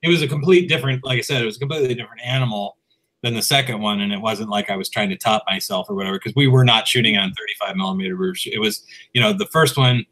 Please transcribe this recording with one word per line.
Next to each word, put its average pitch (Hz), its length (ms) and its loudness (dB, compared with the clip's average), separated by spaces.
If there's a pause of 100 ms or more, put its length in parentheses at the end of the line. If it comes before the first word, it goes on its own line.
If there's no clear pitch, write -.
it 165 60 -2
was 170 140 4
a 147 60 0
complete 175 400 4
different, 135 360 -2
like 127 140 0
I 113 40 -2
said, 127 200 -2
it 113 40 -2
was 107 100 -6
a - 40 -10
completely 139 340 -2
different 117 280 -14
animal 120 540 -2 (460)
than 117 120 -2
the 110 80 -2
second 127 380 0
one, 104 200 -2
and 101 120 -2
it 101 80 -4
wasn't 110 280 -4
like 104 220 -2
I 101 60 -2
was 95 120 -6
trying 107 200 -2
to 92 80 -4
top 110 320 0
myself 95 420 -4
or 101 60 -4
whatever, 98 240 -4
'cause 104 160 -8
we 143 100 4
were 127 180 6
not 113 220 4
shooting 113 300 2
on 98 160 0
thirty-five - 440 -8
millimeter. 95 400 -2
We 92 120 -2
were 92 60 -6
sh-, - 180 -8
it 107 80 -4
was, 107 240 -4 (280)
you 123 80 0
know, 107 120 4
the 98 140 -2
first 156 300 2
one 127 360 2